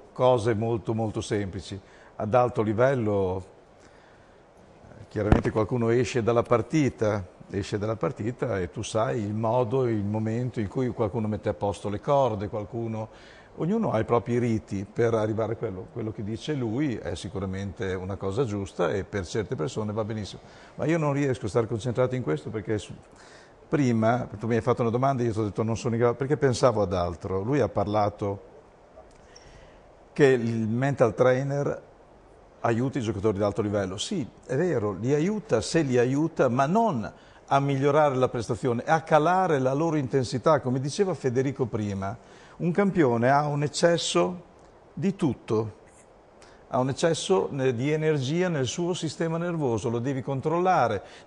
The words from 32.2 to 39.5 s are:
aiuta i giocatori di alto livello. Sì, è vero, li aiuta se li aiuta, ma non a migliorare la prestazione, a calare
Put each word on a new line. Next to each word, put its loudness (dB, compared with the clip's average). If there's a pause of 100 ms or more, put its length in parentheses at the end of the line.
aiuta 0
i -2
giocatori 0
di 2
alto 0
livello. -2
Sì, -4 (200)
è -4
vero, 0
li -2
aiuta 0
se 0
li 2
aiuta, 2
ma 2
non 0 (380)
a 4
migliorare 4
la 4
prestazione, -2
a 2
calare 4